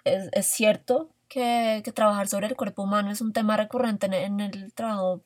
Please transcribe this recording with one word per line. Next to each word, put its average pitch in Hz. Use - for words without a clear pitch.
Es, 190
es 202
cierto 247
que, 233
que 226
trabajar 208
sobre 202
el 254
cuerpo 202
humano 202
es 208
un 220
tema 214
recurrente 214
en, 190
en 202
el 196
trabajo, 196